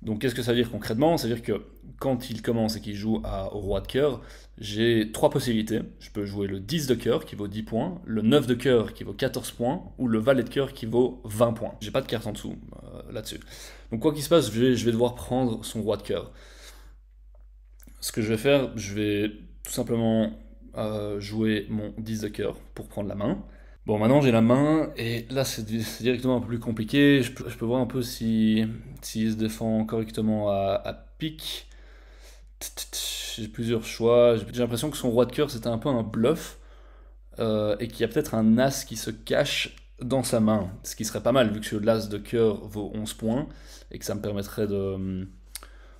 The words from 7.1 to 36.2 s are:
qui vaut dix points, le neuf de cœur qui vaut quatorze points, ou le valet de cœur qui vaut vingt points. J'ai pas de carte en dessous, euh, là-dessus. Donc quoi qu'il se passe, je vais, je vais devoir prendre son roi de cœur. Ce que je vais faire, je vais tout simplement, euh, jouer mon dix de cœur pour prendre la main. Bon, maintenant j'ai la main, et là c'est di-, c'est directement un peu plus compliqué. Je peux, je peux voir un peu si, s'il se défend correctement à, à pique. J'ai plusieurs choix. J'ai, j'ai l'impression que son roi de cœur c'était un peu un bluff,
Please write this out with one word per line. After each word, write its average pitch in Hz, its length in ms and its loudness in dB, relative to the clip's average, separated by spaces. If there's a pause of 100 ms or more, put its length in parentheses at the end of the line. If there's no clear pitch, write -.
qui - 120 -14
vaut 101 120 -6
dix 107 160 -6
points, 143 420 -4
le 110 180 -2
neuf 127 240 6
de 123 80 2
cœur 120 380 4
qui - 100 -14
vaut 107 100 -10
quatorze 123 380 -4
points, 131 320 -2 (140)
ou 123 100 0
le 110 120 2
valet 123 240 4
de 120 60 -8
cœur 135 240 -2
qui - 120 -10
vaut 120 380 2
vingt 113 300 2
points. - 280 -8
J'ai 104 100 -8
pas 135 100 0
de 131 60 -12
carte 113 200 -4
en 107 40 -4
dessous, - 240 -10 (280)
euh, - 280 -16
là-dessus. 110 280 -10 (520)
Donc 113 100 -4
quoi 156 120 4
qu'il 147 100 -6
se 131 60 -6
passe, 120 220 6
je 110 80 -2
vais, 127 160 6
je 107 100 0
vais 117 60 4
devoir 117 240 2
prendre 123 480 -2
son - 180 -6
roi 104 160 0
de - 60 -14
cœur. 90 280 -6 (1700)
Ce - 140 -8
que 120 80 -2
je 107 80 0
vais 113 80 2
faire, 135 400 4
je 98 160 -8
vais 104 380 0 (340)
tout - 80 -10
simplement, 113 580 2 (460)
euh, 104 420 -4
jouer 110 500 0
mon 107 280 -4
dix 110 240 -6
de 107 80 -4
cœur 104 260 -4 (180)
pour - 140 -12
prendre 101 220 -6
la 98 60 -6
main. 127 280 -2 (420)
Bon, 107 120 2
maintenant 123 240 6
j'ai 135 100 6
la 113 100 6
main, 143 540 4
et 117 360 -4
là 131 120 0
c'est 117 220 -4
di-, 110 180 -2
c'est - 200 -8
directement 123 340 2
un - 20 0
peu 98 80 -4
plus 117 120 -4
compliqué. 127 640 4
Je 120 100 -4
peux, - 160 -10
je 117 80 -10
peux 117 80 -4
voir 123 160 2
un 120 60 0
peu 127 140 -2
si, 110 640 2 (380)
s'il 110 300 -2
se 107 40 -2
défend 110 480 0
correctement 110 640 -2
à, 98 360 0
à 107 80 -4
pique. - 760 -10 (1700)
J'ai 110 120 -6
plusieurs 113 360 -2
choix. 120 540 6
J'ai, 101 160 -4
j'ai 120 80 -2
l'impression 120 300 0
que 143 60 -8
son 131 120 0
roi 117 160 4
de 120 60 -2
cœur 147 180 0
c'était 120 180 -8
un 117 100 0
peu 131 120 -2
un 120 140 2
bluff, 113 560 0 (800)